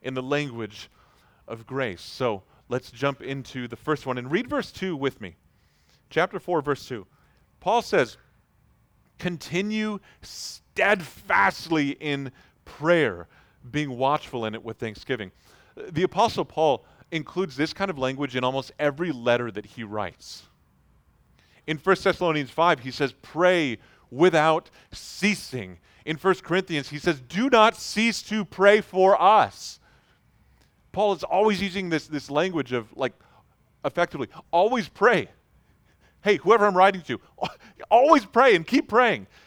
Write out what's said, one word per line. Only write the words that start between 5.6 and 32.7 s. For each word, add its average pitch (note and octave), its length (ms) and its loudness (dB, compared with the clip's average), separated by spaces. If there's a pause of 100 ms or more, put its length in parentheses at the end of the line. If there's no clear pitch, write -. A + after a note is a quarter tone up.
Chapter F3+ 300 -2
four, E3+ 220 -2
verse C3+ 260 -4
two. G#2+ 200 -12 (520)
Paul A3 220 0
says, C#3+ 360 0 (1000)
"Continue G3+ 800 -6 (220)
steadfastly F3+ 1800 -2
in C#3 320 -6 (340)
prayer, C#3+ 600 0 (440)
being C#3+ 260 -4
watchful C3 480 -2
in G#2+ 80 -4
it G#2+ 100 -12
with A2+ 140 -10
thanksgiving." A2 540 -8 (440)
The E3+ 280 -6
Apostle F#3 420 0
Paul D3+ 400 0 (260)
includes D#3+ 440 -6
this D3 180 -2
kind G3 160 -4
of D#3+ 80 -8
language C3 380 -4
in B2+ 80 -2
almost C3 340 -2
every D3+ 340 -2
letter A#2+ 400 0
that G2 140 -10
he A#2 180 -14
writes. G#2 600 -10 (1200)
In D#3 120 -4
First F#3 260 2
Thessalonians D#3+ 480 0
five, D#3+ 300 2
he B2+ 100 -10
says, C3 300 -4
"Pray D#3+ 560 0 (320)
without D#3+ 600 2 (220)
ceasing." - 880 -6 (260)
In D#3 100 -4
First F#3 280 0
Corinthians, E3+ 460 -2
he D3 100 -10
says, D3+ 200 -2
"Do F#3+ 300 -4
not A3 260 6
cease - 480 -2
to G#3 220 -4
pray G3+ 360 6
for F#3 400 4
us." F3+ 580 2 (1160)
Paul G3+ 160 2
is D#3+ 100 -8
always G3 380 2
using F#3 280 -4
this, D#3+ 180 -2
this C#3+ 240 -8
language D3+ 400 -2